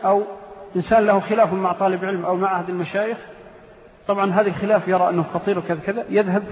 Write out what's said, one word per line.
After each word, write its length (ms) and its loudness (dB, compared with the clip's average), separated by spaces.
أو 180 4
إنسان 300 4
له 140 4
خلاف 320 2
مع 200 0
طالب 320 0
علم 200 -2
أو 120 0
مع 200 0
أحد 120 -4
المشايخ، 500 -4
طبعا 260 0
هذا 160 4
الخلاف 400 0
يرى 200 2
أنه 140 0
خطير 360 -4
وكذا 220 -4
كذا، 280 -6
يذهب 440 2